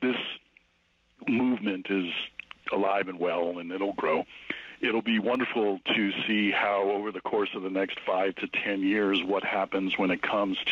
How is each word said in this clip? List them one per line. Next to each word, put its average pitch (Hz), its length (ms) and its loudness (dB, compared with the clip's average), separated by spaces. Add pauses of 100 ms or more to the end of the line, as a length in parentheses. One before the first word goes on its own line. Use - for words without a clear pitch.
this 123 160 0 (1080)
movement 110 640 0
is 92 220 0 (600)
alive 98 360 2
and 90 120 -8
well, 87 400 0
and 87 120 -8
it'll 95 220 -2
grow. - 320 0 (540)
It'll 113 220 2
be 113 160 2
wonderful 113 600 2 (160)
to 101 160 2 (160)
see 104 240 2
how 101 400 2
over 104 200 -2
the 92 80 -6
course 104 360 0
of 98 80 -6
the 92 60 -2
next 95 320 -2
five 95 340 0
to 98 120 -6
ten 101 340 -2
years 98 420 2
what 95 200 0
happens 95 540 0
when 92 140 2
it 87 100 -2
comes 101 380 0 (120)